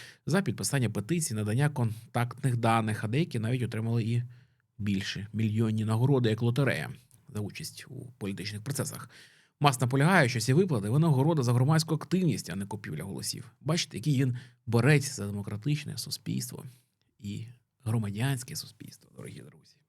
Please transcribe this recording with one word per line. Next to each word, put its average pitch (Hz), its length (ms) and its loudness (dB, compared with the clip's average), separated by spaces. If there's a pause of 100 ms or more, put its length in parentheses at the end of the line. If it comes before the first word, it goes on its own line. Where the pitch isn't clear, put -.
(260)
за 180 160 2
підписання 110 480 0
петицій, 120 440 -2
надання 107 340 2
контактних 120 880 -2
даних, 113 480 2
а 110 40 0
деякі 123 300 0
навіть 120 240 0
отримали 113 420 0
і 120 180 0 (560)
більше — 98 540 -2
мільйонні 110 520 0
нагороди, 120 460 4
як 110 120 -2
лотерея, 117 480 0 (380)
за 104 120 -8
участь - 480 -10
у - 180 -14 (120)
політичних 104 440 -6
процесах. - 480 -6 (500)
Маск 143 200 4
наполягає, 139 480 4
що 113 120 -2
ці 127 120 2
виплати — 139 380 2
винагорода 151 520 4
за 120 100 2
громадську 156 420 4
активність, 170 560 0
а - 60 -6
не 98 100 -6
купівля 104 360 -8
голосів. - 580 -8
Бачите, 165 360 -2
який 143 260 2
він 123 160 0 (280)
борець 127 500 4
за 101 100 -6
демократичне 104 720 -4
суспільство - 640 -8 (560)
і 107 260 -8 (380)
громадянське 113 720 -2
суспільство, - 600 -16
дорогі - 240 -14
друзі. - 360 -20 (120)